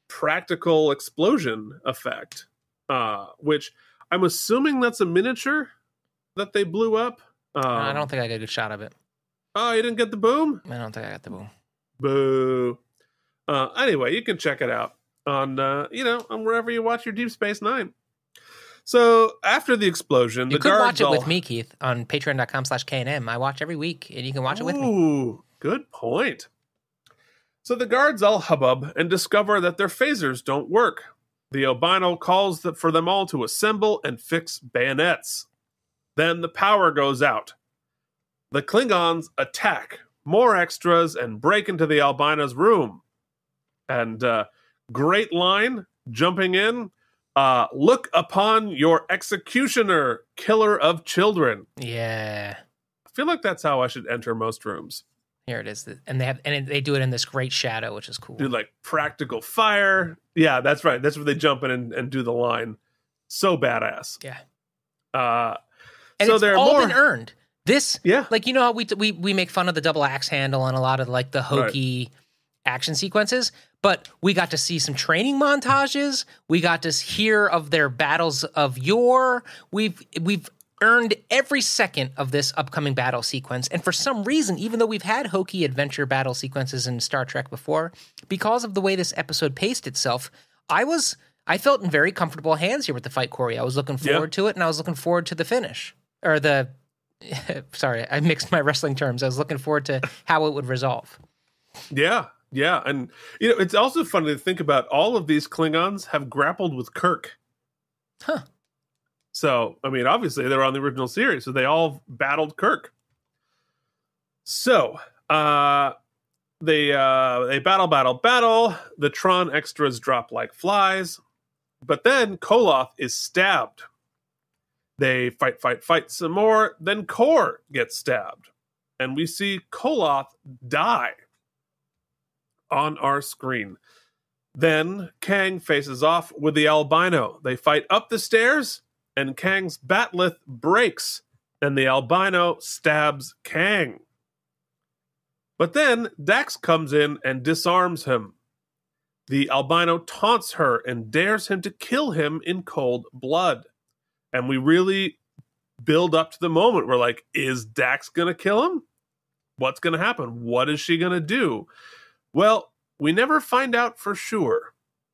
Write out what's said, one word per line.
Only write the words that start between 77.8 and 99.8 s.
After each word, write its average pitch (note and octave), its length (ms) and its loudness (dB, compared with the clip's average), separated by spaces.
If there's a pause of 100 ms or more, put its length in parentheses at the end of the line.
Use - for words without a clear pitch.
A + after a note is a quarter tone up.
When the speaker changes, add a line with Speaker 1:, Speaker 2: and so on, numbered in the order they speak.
Speaker 2:
battles D3+ 560 0
of C#3 340 -2
yore. B3 640 2 (300)
We've, G3+ 280 -2 (200)
we've F3 280 -2 (320)
earned A3+ 340 4 (160)
every C4+ 300 0
second D3 560 -2
of C3+ 160 -4
this C#3+ 240 0
upcoming C#3 380 -2
battle B2+ 280 -2
sequence. B2+ 460 -6
And - 160 -6
for - 80 0
some A#3 320 -4
reason, A#3 340 0
even A3 220 -4
though A#3 60 2
we've G#3+ 160 -4
had A3 260 -2
hokey F#3 360 -4
adventure C#3 420 -2
battle C3 280 -2
sequences C3 540 -6
in A#2+ 100 -4
Star C3 260 -4
Trek C3 260 -8
before, D#3+ 420 -4 (360)
because A3 360 -2
of G3+ 100 -10
the G3 60 -2
way F#3+ 160 0
this F3+ 200 -4
episode D3+ 380 -4
paced A3+ 320 -4
itself, B2+ 420 -4 (400)
I F3+ 140 2
was, D#4 340 -2 (300)
I F#3 120 0
felt C#4 240 2
in F3+ 80 -2
very D3+ 200 2
comfortable D#3+ 460 -2
hands G#3+ 300 -2
here D3 100 -4
with B2 80 -10
the - 60 -12
fight, B2+ 200 -4
Corey. A#2+ 280 -4
I B2 40 -4
was B2+ 140 -4
looking C#3 260 -2
Speaker 1:
Yeah. C#3+ 120 0
Speaker 2:
forward D#3 180 -2
to G3+ 160 0
it, G3 80 -4
and F3+ 80 -2
I - 20 2
was D#3 120 -2
looking D#3+ 180 -6
forward E3+ 300 0
to E3 100 -8
the D#3+ 80 -2
finish. - 500 -4 (300)
Or D#3 160 4
the, C#3 280 2 (520)
<laughs> - 520 -10
sorry, A#2+ 380 -2
I C#3 100 0
mixed D#3 300 0
my E3 100 2
wrestling C#3 360 0
terms. C3 260 -2
I C3+ 40 2
was B2+ 120 -2
looking D3 200 -4
forward D3 280 -2